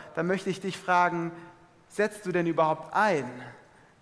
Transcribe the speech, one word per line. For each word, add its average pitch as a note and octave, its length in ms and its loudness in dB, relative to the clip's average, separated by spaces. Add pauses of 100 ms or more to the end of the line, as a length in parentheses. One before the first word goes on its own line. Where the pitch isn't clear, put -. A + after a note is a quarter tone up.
(140)
dann E3 120 0
möchte F#3 240 0
ich E3+ 100 -4
dich F#3+ 180 -6
fragen, F3 520 2 (580)
setzt G#3+ 380 -2
du F#3 60 -2
denn E3+ 140 2
überhaupt D#3 480 2
ein, E3+ 360 2 (720)